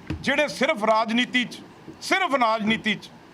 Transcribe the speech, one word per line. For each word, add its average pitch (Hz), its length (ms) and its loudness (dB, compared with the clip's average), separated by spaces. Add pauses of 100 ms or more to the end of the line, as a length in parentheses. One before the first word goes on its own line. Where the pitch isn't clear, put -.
(220)
ਜਿਹੜੇ 277 260 2
ਸਿਰਫ 254 360 0
ਰਾਜਨੀਤੀ 226 600 2
'ਚ, - 140 -12 (420)
ਸਿਰਫ 349 340 0
ਰਾਜਨੀਤੀ 220 600 2
'ਚ - 140 -14 (240)